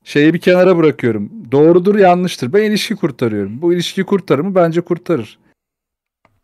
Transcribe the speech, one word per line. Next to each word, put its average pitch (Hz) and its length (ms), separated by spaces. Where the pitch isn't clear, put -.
şeyi 151 300
bir 175 80
kenara 180 360
bırakıyorum. 120 540
Doğrudur, 175 440
yanlıştır. 180 580
Ben 208 100
ilişki 214 320
kurtarıyorum. 110 680
Bu 175 120
ilişki 180 300
kurtarır 175 380
mı? 190 140
Bence 170 260
kurtarır. 165 580